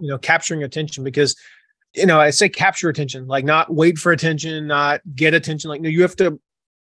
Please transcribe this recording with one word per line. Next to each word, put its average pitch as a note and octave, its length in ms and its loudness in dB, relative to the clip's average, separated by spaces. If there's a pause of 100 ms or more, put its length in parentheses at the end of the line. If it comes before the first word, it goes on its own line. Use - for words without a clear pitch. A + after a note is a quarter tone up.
you D3+ 80 -8
know, C3+ 100 -6
capturing D#3+ 440 0
attention D3 400 -8
because, C3+ 320 0 (600)
you F#3 120 2
know, D#3+ 140 6
I D3+ 100 6
say F#3+ 180 2
capture F#3 400 -2
attention, C3 380 -6
like, C3+ 180 -2
not D#3+ 300 2
wait D#3+ 240 4
for F3 140 0
attention, D#3 540 -4
not D3 340 0 (140)
get D#3 200 2
attention. D#3 340 -2
Like, D3 120 -8
no, D#3+ 80 -4
you E3 140 2
have F3+ 140 2
to, E3+ 220 0 (500)